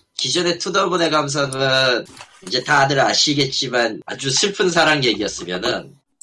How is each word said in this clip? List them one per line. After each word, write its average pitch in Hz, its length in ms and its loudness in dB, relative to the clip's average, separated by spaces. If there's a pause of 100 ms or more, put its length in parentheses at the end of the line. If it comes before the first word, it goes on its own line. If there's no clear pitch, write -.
(160)
기존의 175 420 -2
투더문의 185 520 0
감성은 135 960 0 (420)
이제 175 180 -4
다들 139 360 2
아시겠지만 123 1040 0
아주 135 240 -6
슬픈 196 400 0
사랑 151 340 2
얘기였으면은, 101 880 -4 (280)